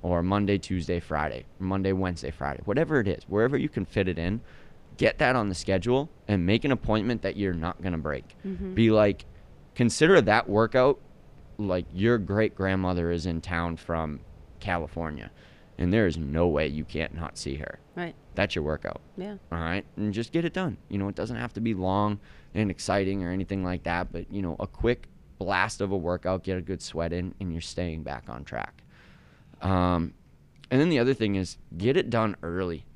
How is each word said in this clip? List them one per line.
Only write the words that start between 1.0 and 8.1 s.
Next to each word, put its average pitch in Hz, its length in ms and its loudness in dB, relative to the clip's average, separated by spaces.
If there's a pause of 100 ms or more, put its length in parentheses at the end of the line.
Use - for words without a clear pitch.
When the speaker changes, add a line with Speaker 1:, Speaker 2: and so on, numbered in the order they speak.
Speaker 1:
Monday, 95 340 0
Wednesday, 90 380 -2
Friday, 69 340 -6
whatever 147 340 2
it 101 80 2
is, - 200 -2
wherever 117 280 2
you - 140 0
can 95 160 -2
fit 98 220 0
it 82 100 -2
in, 92 240 -2 (560)
get - 220 2
that 131 160 4
on 110 140 2
the 90 60 -4
schedule 120 540 2 (180)
and 98 160 2
make 110 220 2
an 139 60 2
appointment 110 500 0
that 95 160 -4
you're 98 160 0
not 85 300 -4
gonna 87 160 -2
break. 71 440 -6